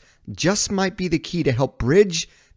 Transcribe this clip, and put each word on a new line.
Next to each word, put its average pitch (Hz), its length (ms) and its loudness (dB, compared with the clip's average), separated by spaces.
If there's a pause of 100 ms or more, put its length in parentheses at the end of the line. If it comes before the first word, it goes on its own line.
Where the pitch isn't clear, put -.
(320)
just 180 400 -2
might 190 240 -2
be 180 140 -4
the 156 100 0
key 170 240 -4
to 135 80 2
help 127 280 -2
bridge 165 500 2 (280)